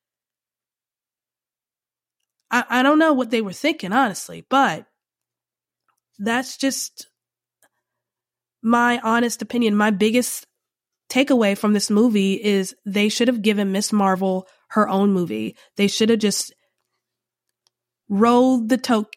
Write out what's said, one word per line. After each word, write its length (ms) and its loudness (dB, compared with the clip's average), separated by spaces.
I, 180 0
I 140 0
don't 160 4
know 140 4
what 180 -2
they 120 0
were 100 -8
thinking, 400 -4
honestly, 580 -4
but 360 0
that's 380 -6
just 520 -6
my 380 2
honest 420 -2
opinion. 360 -2
My 160 2
biggest 560 -2
takeaway 480 2
from 180 0
this 160 -2
movie 520 2
is 320 -2
they 240 -2
should 200 0
have 120 -2
given 300 0
Miss 220 -4
Marvel 560 0
her 180 0
own 240 2
movie. 440 -4
They 100 2
should 220 0
have 100 2
just 340 -4
rolled 600 2
the 100 2
to-, 280 -2